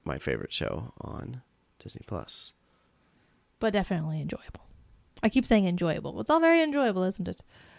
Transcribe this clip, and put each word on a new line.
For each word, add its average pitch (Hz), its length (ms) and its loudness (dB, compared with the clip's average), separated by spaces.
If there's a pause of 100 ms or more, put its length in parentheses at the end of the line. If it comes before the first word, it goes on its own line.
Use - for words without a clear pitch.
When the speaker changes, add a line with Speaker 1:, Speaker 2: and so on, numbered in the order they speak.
Speaker 1:
my 69 140 -6
favorite 58 340 -4
show - 480 -4
on - 400 -10 (380)
Disney - 280 -16
Plus. - 460 -10 (1040)
Speaker 2:
But 220 140 2
definitely 160 480 0
enjoyable. - 460 -10 (560)
I 226 80 4
keep - 160 2
saying 208 200 6
enjoyable. 175 540 -2
It's - 100 -4
all 320 100 6
very 330 220 6
enjoyable, 262 420 2
isn't 185 220 -2
it? 180 140 -8 (380)